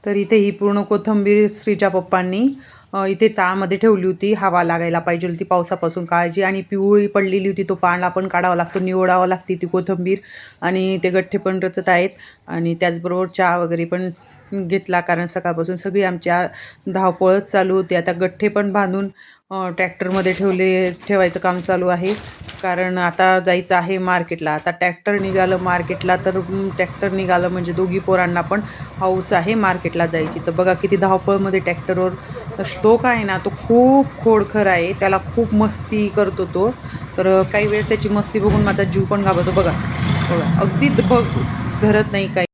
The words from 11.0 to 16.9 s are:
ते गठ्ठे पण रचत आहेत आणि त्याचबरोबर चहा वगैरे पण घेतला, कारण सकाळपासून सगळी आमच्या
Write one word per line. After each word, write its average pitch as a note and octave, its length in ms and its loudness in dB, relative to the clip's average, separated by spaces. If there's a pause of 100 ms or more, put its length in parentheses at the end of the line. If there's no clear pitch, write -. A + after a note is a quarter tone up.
ते F#3 80 2
गठ्ठे F#3 280 0
पण F#3+ 240 -2
रचत F#3 260 -4
आहेत F#3 220 2 (380)
आणि E3+ 260 -2
त्याचबरोबर F3 520 -2
चहा F3 320 0
वगैरे E3+ 260 -2
पण F3+ 260 -4 (440)
घेतला, F#3 460 -2
कारण F3 260 -2
सकाळपासून F3 500 -4
सगळी G3 260 -2
आमच्या F3+ 460 0 (440)